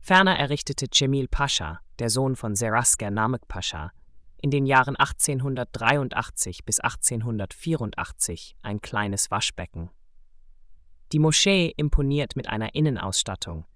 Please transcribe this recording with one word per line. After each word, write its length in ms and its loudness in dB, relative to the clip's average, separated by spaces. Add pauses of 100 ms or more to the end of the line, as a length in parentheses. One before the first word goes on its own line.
Ferner 360 6
errichtete 560 -2
Cemil 360 2
Pascha, 520 -2 (200)
der 100 0
Sohn 240 0
von 220 -4
Serasker 540 2
Namık 360 0
Pascha, 460 -8 (440)
in 140 -2
den 160 2
Jahren 320 6
achtzehnhundertdreiundachtzig 1700 0
bis 180 -2
achtzehnhundertvierundachtzig 1800 -4
ein 180 -4
kleines 500 -2
Waschbecken. 580 -6 (1200)
Die 80 4
Moschee 560 4
imponiert 580 2
mit 140 -6
einer 260 -4
Innenausstattung 920 -2 (120)